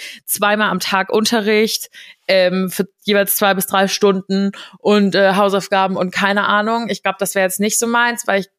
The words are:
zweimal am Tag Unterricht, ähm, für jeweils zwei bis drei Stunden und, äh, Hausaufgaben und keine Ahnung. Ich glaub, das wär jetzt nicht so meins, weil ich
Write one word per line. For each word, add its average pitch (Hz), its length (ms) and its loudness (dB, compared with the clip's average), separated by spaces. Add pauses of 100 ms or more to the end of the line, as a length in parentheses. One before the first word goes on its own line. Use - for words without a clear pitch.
(240)
zweimal 208 460 0
am 180 100 -2
Tag 190 320 -2
Unterricht, 220 800 0 (360)
ähm, 185 440 2
für 185 180 -4 (160)
jeweils 202 320 0
zwei 196 180 2
bis 185 140 -4
drei 196 180 2
Stunden 196 640 0 (300)
und, 202 340 2
äh, 190 220 4
Hausaufgaben 190 600 0
und 180 140 -2
keine 196 380 0
Ahnung. 214 400 0
Ich 190 160 -8
glaub, 190 140 -4
das - 180 -4
wär 196 80 0
jetzt 185 160 -2
nicht 208 180 -2
so 233 80 -2
meins, 240 400 -2
weil 196 140 0
ich 190 80 -10 (100)